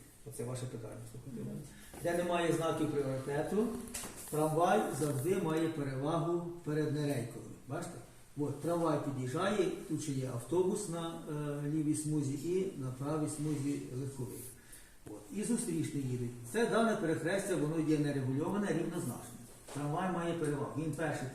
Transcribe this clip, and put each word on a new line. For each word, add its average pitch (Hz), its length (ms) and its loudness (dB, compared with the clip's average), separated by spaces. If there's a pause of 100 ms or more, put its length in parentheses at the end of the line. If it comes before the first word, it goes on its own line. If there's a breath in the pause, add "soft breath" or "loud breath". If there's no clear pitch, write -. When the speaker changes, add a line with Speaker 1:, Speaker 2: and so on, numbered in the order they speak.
(260)
Speaker 1:
оце 120 180 -6
ваше 123 220 -4
питання, 110 340 -8 (120)
слухайте, 131 380 -8
Speaker 2:
Мгм. - 80 -8 (440 loud breath)
Speaker 1:
де 170 140 2
немає 175 360 2
знаків 156 400 2
пріоритету, 143 760 0 (640)
трамвай 156 500 6 (200)
завжди 151 360 2
має 160 320 2
перевагу 156 760 0 (220)
перед 151 300 2
нерейковим. 143 560 -2 (180)
Бачите? 170 300 -6 (400 loud breath)
От, 143 240 -2
трамвай 165 420 2
під'їжджає, 160 640 2 (200)
тут 151 140 0
ще 139 100 -2
є 127 220 0
автобус 180 540 2
на, 165 240 -4 (180)
е, 147 380 -2
лівій 151 260 4
смузі 147 400 0
і 180 460 0
на 131 100 -2
правій 147 460 0
смузі 143 460 0 (180)
легковий. 123 380 -6 (720 loud breath)
От, - 100 -10 (180)
і 214 60 0
зустрічний 160 580 0
їде. 123 240 0 (260)
Це 226 140 4
дане 214 300 6
перехрестя, 185 600 2
воно 151 320 2
є 156 100 6
нерегульоване, 147 680 2
рівнозначне. 165 720 -2 (380)
Трамвай 160 380 0
має 170 220 0
перевагу, 147 480 0
він 156 100 0
перший 147 420 -2